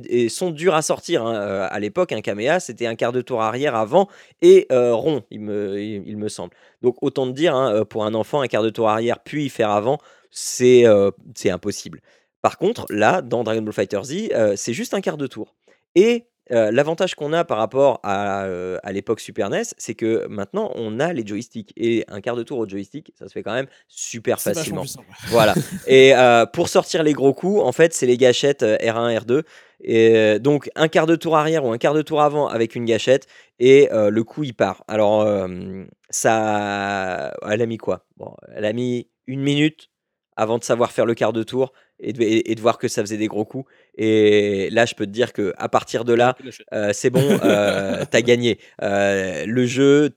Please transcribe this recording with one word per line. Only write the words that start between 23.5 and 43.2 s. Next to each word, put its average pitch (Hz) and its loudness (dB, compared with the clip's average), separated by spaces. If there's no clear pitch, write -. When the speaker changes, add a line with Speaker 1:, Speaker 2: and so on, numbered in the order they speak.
Speaker 1:
même 135 -6
super - -8
Speaker 2:
C'est - -4
vachement 110 -6
Speaker 1:
facilement. - -
Speaker 2:
puissant, - -12
ouais. - -18
Speaker 1:
Voilà. 110 6
Speaker 2:
<laughs> 185 -14
Speaker 1:
Et, 131 10
euh, 123 6
pour 160 -4
sortir 180 0
les 151 2
gros 135 2
coups, 190 -2
en 127 0
fait, 160 2
c'est - -4
les 123 4
gâchettes, 127 2
euh, 107 2
R 113 -2
un, 117 -2
R 107 -6
deux. 127 0
Et, 113 4
euh, 107 4
donc, 135 -2
un 156 2
quart 160 2
de 165 2
tour 160 0
arrière 156 0
ou 120 -2
un 113 -2
quart 147 0
de 156 0
tour 151 -2
avant 147 0
avec 113 -2
une 120 -6
gâchette, 117 0
et, 135 8
euh, 107 2
le 110 0
coup, - -8
il 127 -8
part. 98 -4
Alors, 107 2
euh, 95 -4
ça, 101 -2
elle 110 0
a 117 -2
mis 113 -6
quoi ? 92 -6
Bon, - -18
elle 107 -6
a 107 -2
mis 123 -4
une 135 -8
minute 143 -2
avant 110 0
de 117 -10
savoir 117 0
faire 117 0
le 117 0
quart 113 0
de 113 -4
tour 127 -4
et 113 -8
de, 113 -4
et, 110 0
et 113 -4
de 110 -10
voir 113 0
que 123 -2
ça 117 -4
faisait 104 -8
des 107 -2